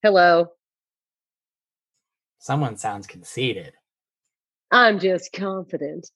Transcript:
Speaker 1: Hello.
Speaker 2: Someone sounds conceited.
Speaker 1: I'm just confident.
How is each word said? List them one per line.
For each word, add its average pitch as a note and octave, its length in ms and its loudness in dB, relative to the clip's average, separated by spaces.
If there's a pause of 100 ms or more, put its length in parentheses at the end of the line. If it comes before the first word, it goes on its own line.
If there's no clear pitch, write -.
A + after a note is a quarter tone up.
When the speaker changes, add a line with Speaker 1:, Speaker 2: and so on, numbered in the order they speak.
Speaker 1:
Hello. F3 480 4 (1900)
Speaker 2:
Someone C3+ 380 -4
sounds G2+ 300 -10
conceited. F#2+ 640 -10 (960)
Speaker 1:
I'm A3+ 300 4
just F#3 340 -2
confident. F3 840 -10